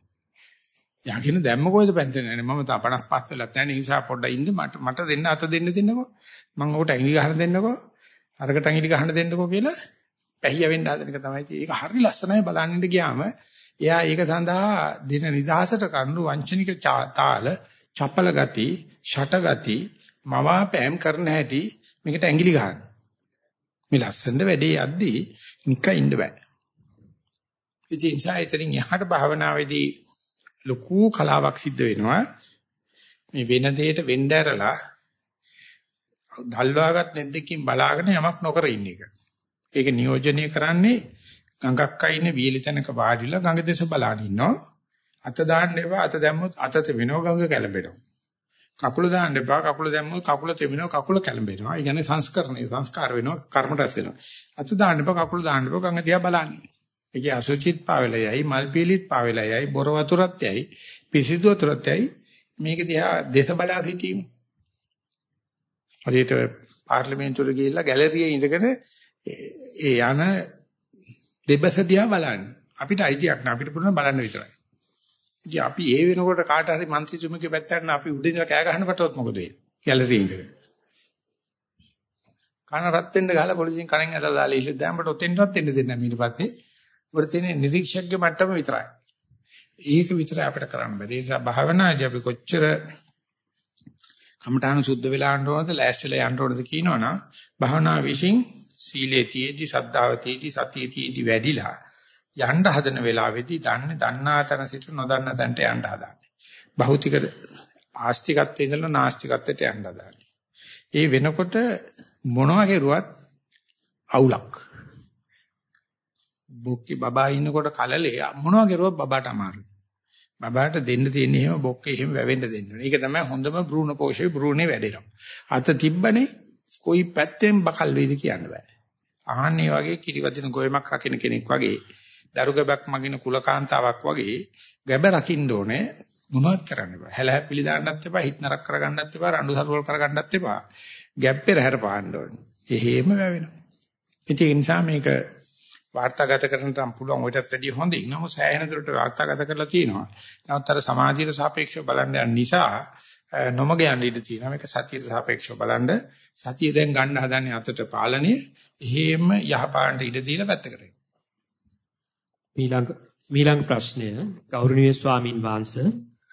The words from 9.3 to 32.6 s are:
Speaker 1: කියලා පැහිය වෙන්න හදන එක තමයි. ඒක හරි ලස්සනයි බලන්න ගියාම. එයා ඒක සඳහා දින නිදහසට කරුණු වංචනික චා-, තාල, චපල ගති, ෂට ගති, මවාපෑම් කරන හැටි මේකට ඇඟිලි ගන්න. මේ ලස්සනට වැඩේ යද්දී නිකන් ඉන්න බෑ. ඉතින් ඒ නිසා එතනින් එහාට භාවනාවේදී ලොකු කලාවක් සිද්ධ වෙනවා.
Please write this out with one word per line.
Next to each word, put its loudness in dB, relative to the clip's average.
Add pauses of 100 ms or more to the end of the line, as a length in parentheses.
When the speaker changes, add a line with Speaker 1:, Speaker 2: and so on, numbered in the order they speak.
Speaker 1:
කියලා 0 (680)
පැහිය 2
වෙන්න 0
හදන -4
එක -10
තමයි. -8 (120)
ඒක -8
හරි -4
ලස්සනයි 2
බලන්න -2
ගියාම. 0 (580)
එයා 4
ඒක 0
සඳහා 0 (300)
දින -2
නිදහසට 0
කරුණු -2
වංචනික -2
චා-, 0
තාල, 2 (500)
චපල 2
ගති, 2 (320)
ෂට -2
ගති, 0 (480)
මවාපෑම් 2
කරන 0
හැටි 0 (440)
මේකට -2
ඇඟිලි 6
ගන්න. 0 (1120)
මේ 4
ලස්සනට -2
වැඩේ 2
යද්දී -2 (440)
නිකන් 2
ඉන්න 4
බෑ. -2 (1600)
ඉතින් -2
ඒ -2
නිසා -4
එතනින් -4
එහාට -2
භාවනාවේදී 0 (800)
ලොකු -2 (100)
කලාවක් 2
සිද්ධ -4
වෙනවා. 2 (1120)